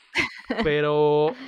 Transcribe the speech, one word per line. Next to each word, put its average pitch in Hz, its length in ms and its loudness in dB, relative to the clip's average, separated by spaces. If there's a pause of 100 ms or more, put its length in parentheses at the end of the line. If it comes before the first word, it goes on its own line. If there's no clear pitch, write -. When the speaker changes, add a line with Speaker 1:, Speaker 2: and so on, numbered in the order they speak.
(120)
Speaker 1:
<laughs> - 480 -6
Speaker 2:
Pero 151 880 2